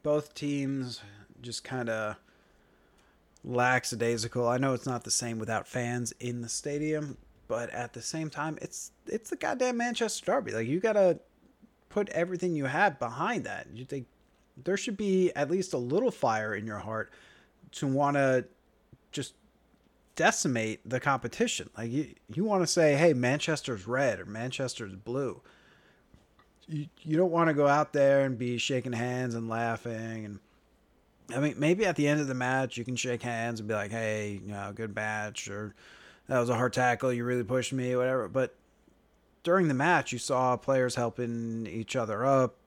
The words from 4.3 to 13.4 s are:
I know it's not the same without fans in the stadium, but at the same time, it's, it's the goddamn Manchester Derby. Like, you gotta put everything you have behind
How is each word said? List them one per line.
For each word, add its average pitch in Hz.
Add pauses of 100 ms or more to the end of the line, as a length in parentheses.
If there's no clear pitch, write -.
I 123
know 135
it's 120
not 123
the -
same 117
without 110
fans 120
in 120
the 117
stadium, 147 (300)
but 120
at 120
the 117
same 160
time, 156
it's, - (160)
it's -
the 330
goddamn 254
Manchester 233
Derby. 196
Like, 113
you 156
gotta 202 (680)
put 208
everything 175
you 139
have 151
behind 143